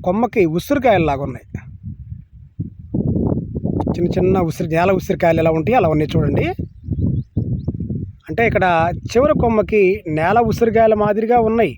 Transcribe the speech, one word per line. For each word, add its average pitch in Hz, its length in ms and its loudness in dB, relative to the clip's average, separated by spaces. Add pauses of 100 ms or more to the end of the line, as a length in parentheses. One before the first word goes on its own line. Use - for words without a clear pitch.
కొమ్మకి 214 360 2 (160)
ఉసిరికాయల్లాగా 175 680 2
ఉన్నాయి, - 180 -14 (2500)
చిన్న 170 180 0
చిన్న 190 240 2 (120)
ఉసిరి, 175 260 -6
నేల 180 240 2
ఉసిరికాయలు 165 420 0
ఎలా 160 160 4
ఉంటాయో 214 220 0
అలా 175 140 4
ఉన్నాయి 151 200 0
చూడండి. 151 320 0 (1800)
అంటే 233 220 0
ఇక్కడ 190 160 2 (460)
చివరి 294 300 4
కొమ్మకి 214 400 2 (360)
నేల 180 200 2 (140)
ఉసిరికాయల 220 500 2
మాదిరిగా 214 360 2 (100)
ఉన్నాయి. 220 300 2